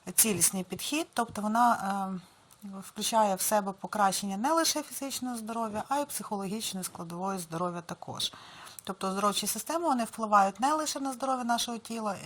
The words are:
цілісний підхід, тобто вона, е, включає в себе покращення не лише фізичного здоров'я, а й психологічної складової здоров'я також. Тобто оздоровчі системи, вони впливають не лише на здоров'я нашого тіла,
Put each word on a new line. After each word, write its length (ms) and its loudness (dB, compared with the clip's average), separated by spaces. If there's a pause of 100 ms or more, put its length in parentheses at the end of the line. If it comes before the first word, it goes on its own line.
(160)
цілісний 480 4
підхід, 500 -4
тобто 280 -2
вона, 800 2 (440)
е, 60 -12 (100)
включає 560 2
в 60 -2
себе 300 2
покращення 640 0
не 140 2
лише 320 2
фізичного 540 -6
здоров'я, 520 -4
а 80 2
й 80 0
психологічної 800 -4
складової 560 -4
здоров'я 420 -4
також. 520 -6 (520)
Тобто 220 -4
оздоровчі 400 2
системи, 380 -2
вони 180 2
впливають 560 4
не 140 4
лише 260 0
на 140 -2
здоров'я 300 0
нашого 340 0
тіла, 380 -4 (100)